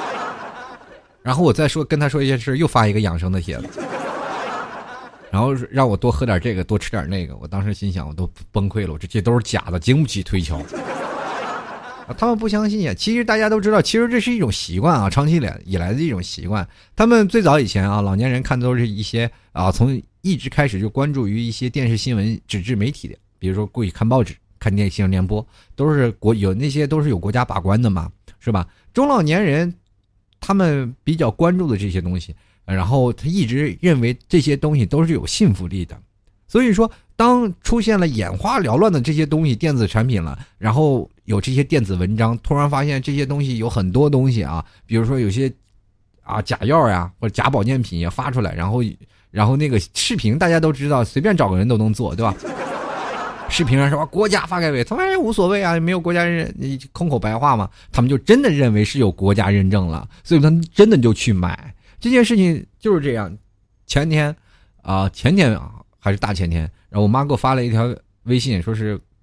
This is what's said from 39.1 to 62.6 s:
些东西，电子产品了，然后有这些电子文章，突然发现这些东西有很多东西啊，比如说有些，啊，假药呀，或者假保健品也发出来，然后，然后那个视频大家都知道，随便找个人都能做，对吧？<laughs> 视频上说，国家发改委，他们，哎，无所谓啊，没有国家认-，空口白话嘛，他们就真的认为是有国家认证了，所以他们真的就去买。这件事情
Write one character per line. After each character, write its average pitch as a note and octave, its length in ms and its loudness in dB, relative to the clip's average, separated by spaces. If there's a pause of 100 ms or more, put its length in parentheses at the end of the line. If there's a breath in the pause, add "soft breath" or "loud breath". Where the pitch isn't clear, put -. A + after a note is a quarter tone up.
些 D3+ 120 2
东 D#3 220 0
西， B2 80 2
电 D3 200 0
子 A2 120 2
产 - 180 0
品 A#2 160 0
了， C#2+ 160 -8 (220 loud breath)
然 G#2+ 120 0
后 C3+ 380 2 (140)
有 G#2+ 180 0
这 C3 100 -4
些 C3+ 120 2
电 C3+ 200 0
子 F#2+ 120 -2
文 F2+ 200 0
章， A2+ 280 0
突 - 100 -2
然 C#3+ 160 2
发 C#3+ 160 0
现 C#3 160 -2
这 C#3+ 140 -4
些 C#3+ 100 0
东 C#3+ 180 -2
西 B2+ 140 -2
有 A2 100 -2
很 G2+ 220 0
多 C3+ 180 4
东 C3+ 240 2
西 A2 120 0
啊， D#2+ 200 -6 (220 soft breath)
比 A2+ 120 -2
如 A2+ 80 2
说 C3 140 0
有 A2 100 0
些， C3 220 -2 (680)
啊， G#2+ 200 -6
假 - 220 -6
药 C#3+ 260 4
呀， F2+ 300 0
或 A#2 80 -4
者 G2+ 60 -4
假 - 160 0
保 B2+ 140 2
健 C3 180 0
品 F#2+ 160 -6
也 E2 120 -2
发 B2+ 200 -6
出 B2+ 120 -2
来， F#2+ 120 -2
然 E2+ 160 -4
后， A#2+ 140 0 (460)
然 G#2 180 2
后 C3 80 2
那 D3 140 0
个 A2+ 100 2 (140)
视 - 240 -4
频 A#2 200 0
大 F3 120 2
家 E3 100 4
都 D#3 140 2
知 C#3 160 -4
道， B2+ 160 2
随 - 160 -2
便 G3 160 2
找 B2 120 2
个 F#2 80 0
人 F#2+ 80 2
都 A#2+ 120 2
能 A2 160 2
做， G#2+ 200 -4
对 G2 80 -6
吧？ G#2+ 140 0 (520)
<laughs> - 600 -10
视 - 160 -2
频 C3 140 2
上 C#3 120 4
说， D3 180 0
国 G#3 200 0
家 F#3+ 180 0
发 F3 140 -4
改 D#3+ 120 0
委， B2 120 0
他 - 100 -4
们， F#4 120 0
哎， F#4+ 120 0
无 B3 140 0
所 F#3+ 160 2
谓 G3+ 160 0
啊， E3+ 160 0
没 E3 140 0
有 F3+ 80 -2
国 E3+ 120 -2
家 F3 120 0
认-， E3+ 280 -2 (380)
空 F3 160 -4
口 C#3 100 0
白 G#2+ 200 -2
话 C3+ 180 4
嘛， G2+ 140 -2 (240 soft breath)
他 B2 80 2
们 B2 80 4
就 C#3 80 2
真 A#3+ 240 6
的 C4 80 4
认 C#3 240 4
为 G#2 100 4
是 C#3 160 0
有 A2 100 4
国 F#2+ 240 2
家 G2 160 2
认 G2 220 4
证 F#2+ 160 2
了， D#2+ 180 -6 (160 soft breath)
所 - 160 4
以 C#3+ 40 6
他 D#3 100 6
们 E3 100 4 (120)
真 G#3 160 8
的 G#3+ 80 6
就 A#2 160 6
去 - 180 0
买。 F2+ 420 -2 (240 soft breath)
这 A#3 120 -4
件 B3 160 6
事 A#3 100 2
情 F3+ 300 2 (120)